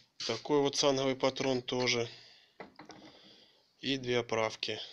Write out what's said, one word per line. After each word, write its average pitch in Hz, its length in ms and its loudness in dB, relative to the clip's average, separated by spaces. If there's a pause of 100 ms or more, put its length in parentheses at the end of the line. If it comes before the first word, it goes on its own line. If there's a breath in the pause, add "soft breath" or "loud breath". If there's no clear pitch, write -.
(260)
такой 143 340 2
вот 139 160 2
цанговый 135 400 2
патрон 131 460 0
тоже. 123 480 0 (1700 loud breath)
И 135 160 0
две 123 220 0
оправки. 110 600 0 (140)